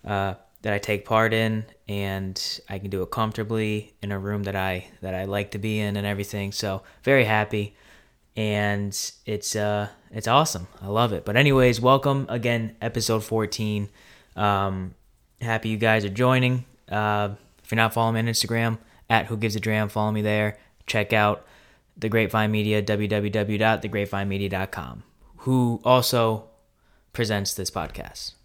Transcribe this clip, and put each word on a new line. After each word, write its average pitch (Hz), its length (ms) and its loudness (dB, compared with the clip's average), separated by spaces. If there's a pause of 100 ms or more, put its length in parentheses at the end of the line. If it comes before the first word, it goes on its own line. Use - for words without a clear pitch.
uh, 98 300 -2 (300)
that 110 100 -2
I 101 60 0
take 101 260 -2
part 110 280 2
in, 110 300 0 (240)
and 95 800 -6
I 98 120 -8
can 98 100 -8
do 95 120 -2
it 87 100 -6
comfortably 110 920 -2
in 101 100 -6
a 98 80 -4
room 101 240 -4
that 98 140 -2
I, 92 300 -4 (120)
that 92 140 -6
I 92 100 -4
like 101 280 -4
to 110 60 -8
be 107 220 -2
in 104 160 -2
and 101 100 -2
everything. 101 460 -4
So, 98 320 -4 (200)
very 135 200 6
happy, 107 540 0 (580)
and 104 540 0 (360)
it's, 107 300 -4
uh, 104 320 0 (240)
it's 110 180 -6
awesome. 127 380 2 (140)
I 95 60 -10
love 107 240 2
it. 95 140 -6
But 104 100 -2
anyways, 127 460 6
welcome 135 480 4
again, 117 520 -2
episode 113 400 0
fourteen. 107 680 -2 (480)
Um, 98 580 0 (460)
happy 113 260 -2
you 110 80 0
guys 110 300 2
are 101 40 -2
joining. 127 540 2 (260)
Uh, 104 420 0 (300)
if - 80 -20
you're 113 60 -2
not 113 180 4
following 113 200 2
me 113 80 0
on 113 60 0
Instagram, 113 500 0 (320)
at 113 160 4
Who 117 100 -4
Gives 107 220 -2
a - 20 -2
Dram, 107 300 0
follow 107 240 0
me 107 80 0
there. 107 360 0 (300)
Check 107 240 -2
out 104 340 2 (520)
The 110 100 -4
Grapevine 107 420 2
Media, 107 320 2
w 104 280 0
w 104 200 0
w 104 280 -2
dot 110 240 2
the 110 80 -6
grapevine 101 400 -4
media 98 180 -2
dot 95 240 -4
com, 62 320 -12 (360)
who 123 440 2
also 120 640 4 (680)
presents 107 420 -2
this 92 160 -6
podcast. - 760 -10